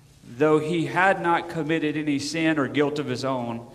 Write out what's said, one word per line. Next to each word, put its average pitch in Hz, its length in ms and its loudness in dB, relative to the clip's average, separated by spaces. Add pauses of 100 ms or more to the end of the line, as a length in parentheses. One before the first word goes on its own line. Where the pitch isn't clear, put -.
(360)
Though 156 220 4
he 160 260 0
had 175 380 2
not 170 260 0
committed 151 480 -2
any 147 220 -2
sin 160 400 0
or 131 100 0
guilt 147 300 0
of 139 80 -4
his 127 180 -4
own, 120 500 -4